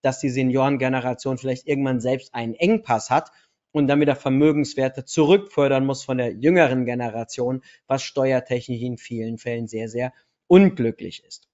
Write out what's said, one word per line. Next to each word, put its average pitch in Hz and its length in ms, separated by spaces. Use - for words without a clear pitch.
dass 131 180
die 139 100
Seniorengeneration 131 1080
vielleicht 127 280
irgendwann 135 360
selbst 127 340
einen 117 200
Engpass 180 540
hat 147 220
und 147 160
dann 143 140
wieder 143 160
Vermögenswerte 139 880
zurückfördern 147 800
muss 135 180
von 127 140
der 120 160
jüngeren 131 520
Generation, 123 760
was 135 160
steuertechnisch 127 760
in 123 160
vielen 113 400
Fällen 117 300
sehr, 113 200
sehr 120 240
unglücklich 131 800
ist. - 280